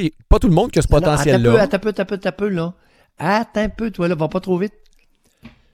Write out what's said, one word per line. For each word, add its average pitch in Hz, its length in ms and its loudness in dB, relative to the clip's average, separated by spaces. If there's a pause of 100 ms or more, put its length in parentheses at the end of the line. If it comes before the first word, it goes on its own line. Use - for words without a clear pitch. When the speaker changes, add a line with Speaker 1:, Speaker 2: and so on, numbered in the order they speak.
Speaker 1:
sais, - 80 -4 (160)
pas 208 100 4
tout 254 100 2
le 165 60 4
monde 196 160 2
qui - 80 -2
a 151 40 4
ce - 80 0
Speaker 2:
Non, 147 100 4
non, 170 60 2
Speaker 1:
potentiel-là. 151 560 4
Speaker 2:
attends 196 140 0
un - 40 -4
peu, 214 80 -6
attends 202 140 -4
un - 20 -6
peu, 202 120 -8
attends 190 120 -8
un 180 40 -2
peu, 208 160 -4
là. 175 260 -4 (440)
Attends 208 440 -2
un 214 80 -4
peu, 226 200 -6
toi, 175 180 -4
là, 180 60 -2
va 156 140 -2
pas 185 120 -6
trop 185 180 -2
vite. 202 160 -6 (1000)